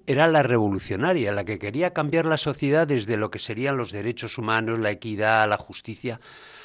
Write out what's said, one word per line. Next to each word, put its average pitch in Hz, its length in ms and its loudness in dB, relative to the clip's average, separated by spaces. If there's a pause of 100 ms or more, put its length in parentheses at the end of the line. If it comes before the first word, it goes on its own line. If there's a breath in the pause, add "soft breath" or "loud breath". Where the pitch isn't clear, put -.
era 147 200 6
la 156 160 6
revolucionaria, 110 880 0
la 101 120 -2
que 95 160 -6
quería 147 340 -4
cambiar 156 320 0
la 160 120 2
sociedad 147 500 0
desde 113 300 0
lo 107 120 -2
que 104 100 -10
serían 127 360 -4
los 120 160 -4
derechos 107 460 -6
humanos, 113 420 0
la 107 120 0
equidad, 107 580 2
la 104 80 2
justicia. - 640 -12 (440 loud breath)